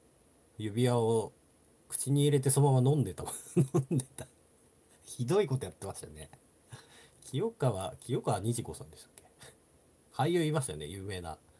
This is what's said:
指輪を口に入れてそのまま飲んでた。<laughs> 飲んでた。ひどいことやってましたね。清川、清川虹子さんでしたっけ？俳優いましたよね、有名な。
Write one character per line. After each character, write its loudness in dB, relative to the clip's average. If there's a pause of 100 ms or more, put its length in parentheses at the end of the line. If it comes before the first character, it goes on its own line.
(580)
指 0
輪 4
を 2 (560)
口 -4
に 4
入 4
れ 6
て 2
そ 4
の 6
ま 6
ま 6
飲 4
ん 4
で -6
た。 -10
<laughs> -6
飲 6 (260)
ん 2
で -2 (120)
た。 -14 (760)
ひ -8
ど 2
い 2
こ -2
と -4
や -8
っ -16
て -12
ま -10
し -16
た -14
ね。 -18 (960)
清 -4
川、 -2
清 -4
川 -2
虹 -2
子 -10
さ -16
ん -20
で -20
し -20
た -20
っ -20
け？ -20 (880)
俳 0
優 2
い 0
ま 0
し -4
た -6
よ -8
ね、 -10
有 -10
名 -8
な。 -10 (220)